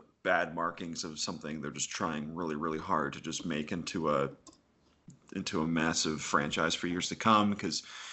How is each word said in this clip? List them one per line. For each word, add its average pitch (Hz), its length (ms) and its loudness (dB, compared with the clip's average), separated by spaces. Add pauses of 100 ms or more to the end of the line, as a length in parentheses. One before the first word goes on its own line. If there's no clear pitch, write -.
(240)
bad 87 300 4
markings 85 520 -2
of 78 120 -8
something 78 440 -4
they're 73 100 -4
just - 200 -4
trying 80 440 -2
really, 82 200 -2
really 78 240 -2
hard 78 340 2
to 71 80 -10
just 78 240 -6
make 76 260 -2
into 80 380 -2
a, 69 200 4 (1040)
into 95 280 -2
a 80 60 2
massive 80 540 2
franchise 80 540 2
for - 120 -4
years 87 200 -2
to 82 80 -4
come, 104 400 6
'cause 90 280 -2 (300)